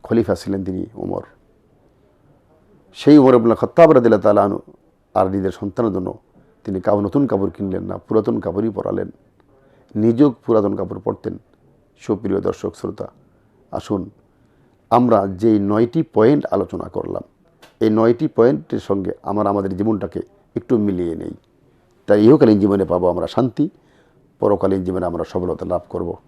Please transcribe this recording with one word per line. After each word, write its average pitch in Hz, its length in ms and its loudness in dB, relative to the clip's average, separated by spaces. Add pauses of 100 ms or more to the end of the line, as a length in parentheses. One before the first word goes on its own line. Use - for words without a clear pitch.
খলিফা 107 320 0
ছিলেন 98 280 -8
তিনি 92 220 -8 (100)
ওমর। - 280 -8 (1700)
সেই 151 240 6
ওমর 131 180 8
ইবনে 113 200 4
খাত্তাব - 300 4
রাদিয়াল্লাহু 117 360 4
তাআলা 104 220 4
আনহু 98 160 -2 (540)
আর 95 160 0
নিজের 95 220 -4
সন্তানের 104 420 -6
জন্য 92 240 -8 (460)
তিনি 95 180 -6
কাপ-, 104 200 2
নতুন 123 260 -2
কাপড় 98 220 -2
কিনলেন 92 340 -8
না, 95 140 -10
পুরাতন 110 420 -2
কাপড়ই 101 300 -4
পরালেন, 95 400 -6 (840)
নিজেও 117 380 2 (120)
পুরাতন 104 300 0
কাপড় 98 240 -10
পরতেন। 104 380 -8 (600)
সুপ্রিয় 98 440 -4
দর্শক 95 340 -6
শ্রোতা, - 360 -12 (600)
আসুন 98 380 -6 (800)
আমরা 113 380 2
যেই 101 320 0
নয়টি 117 440 0
পয়েন্ট 123 480 2
আলোচনা 95 380 -6
করলাম, 50 320 -8 (580)
এই 110 100 2
নয়টি 113 380 2
পয়েন্টের 135 520 0
সঙ্গে 98 320 -4 (120)
আমরা 104 260 -2
আমাদের 98 280 -2
জীবনটাকে 101 440 -4 (340)
একটু 117 220 -2
মিলিয়ে 90 380 -2
নেই। - 180 -12 (720)
তাই 104 200 4
ইহকালীন 117 340 6
জীবনে 98 260 0
পাবো 90 240 0
আমরা 85 180 -4
শান্তি, 131 420 -4 (680)
পরকালীন 98 440 0
জীবনে 92 220 -4
আমরা 85 180 -6
সফলতা 90 420 -8
লাভ 87 240 -6
করব। 87 280 -8 (100)